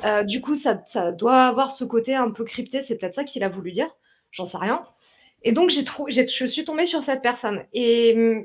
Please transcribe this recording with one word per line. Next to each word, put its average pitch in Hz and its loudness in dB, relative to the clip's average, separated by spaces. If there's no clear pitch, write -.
Euh, 208 2
du 208 -4
coup, 285 -2
ça, 240 -2
ça 175 -2
doit 240 4
avoir 254 2
ce - -10
côté 233 0
un 247 0
peu 226 -6
crypté, 254 -6
c'est 269 -6
peut-être 185 -6
ça 285 -4
qu'il 196 -6
a 190 -2
voulu 185 -8
dire, 269 -4
j'en 180 -10
sais - -10
rien. 214 -2
Et 233 4
donc, 339 4
j'ai 285 0
trou-, 285 -8
j'ai, 254 2
je - -4
suis 311 -4
tombée 311 0
sur 339 0
cette 262 -2
personne. 233 -2
Et, 233 4
hum, 226 2